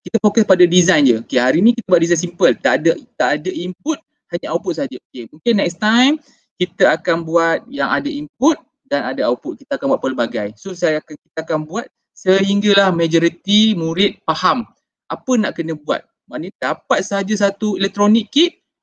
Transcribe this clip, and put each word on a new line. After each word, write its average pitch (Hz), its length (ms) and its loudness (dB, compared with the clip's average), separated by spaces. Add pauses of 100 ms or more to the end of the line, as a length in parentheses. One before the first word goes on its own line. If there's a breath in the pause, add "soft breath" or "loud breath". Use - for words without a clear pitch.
kita - 160 0
fokus 214 240 2
pada 180 160 4
design 165 400 4
je. 123 160 6
Okey, 117 160 -8
hari 127 240 2
ni 226 160 4
kita 233 160 -8
buat 175 80 6
design 170 320 0
simple. - 320 2
Tak 131 160 0
ada, 160 160 2 (240)
tak 151 240 -2
ada 180 80 -6
input, 180 480 -6 (320)
hanya - 240 -6
output 170 240 -6
saja. 131 160 -6 (160)
Okey, 120 160 -10
mungkin 233 320 -2
next - 240 -4
time 247 320 2 (400 soft breath)
kita 156 400 0
akan 165 320 -2
buat 165 400 0
yang 139 240 -4
ada 139 160 -2
input 294 480 -2 (320)
dan 143 240 -2
ada 131 160 -2
output. 120 320 -4
Kita - 160 -6
akan 135 160 -2
buat 135 160 0
pelbagai. 113 480 -4
So, - 160 -10
saya 156 320 -2
akan, - 160 -16
kita - 240 -14
akan 156 240 -4
buat 175 240 -8 (240)
sehinggalah 196 800 2
majoriti 170 800 2
murid 165 480 -2
faham 156 400 0 (480)
apa - 240 -6
nak 202 240 -2
kena 160 160 -6
buat. - 320 -6 (240)
Maknanya 156 240 -8 (160)
dapat 190 320 -4
saja 196 320 -4
satu 202 400 -2
electronic 208 560 0
kit, 330 320 0 (200)